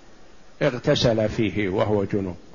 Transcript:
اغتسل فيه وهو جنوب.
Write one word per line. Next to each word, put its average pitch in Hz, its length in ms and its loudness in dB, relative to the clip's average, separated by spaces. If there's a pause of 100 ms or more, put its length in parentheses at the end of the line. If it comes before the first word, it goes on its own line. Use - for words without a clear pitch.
(600)
اغتسل 123 680 2
فيه 104 400 -2
وهو 104 340 0
جنوب. 95 340 -4 (180)